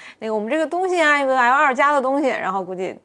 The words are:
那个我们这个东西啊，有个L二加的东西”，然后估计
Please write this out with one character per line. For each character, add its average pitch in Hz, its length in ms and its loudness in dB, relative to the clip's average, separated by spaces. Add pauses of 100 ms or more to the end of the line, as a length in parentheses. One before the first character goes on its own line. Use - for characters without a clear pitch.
(200)
那 220 80 -8
个 220 60 -4
我 214 40 -2
们 214 100 -4
这 277 80 0
个 320 80 0
东 349 240 -2
西 359 140 0
啊， 294 180 4
有 277 60 0
个 262 100 2
L 247 160 4
二 277 220 2
加 285 180 2
的 294 80 2
东 269 220 0
西”， 277 80 0
然 185 220 -4
后 190 100 -4
估 180 100 -10
计 180 320 -8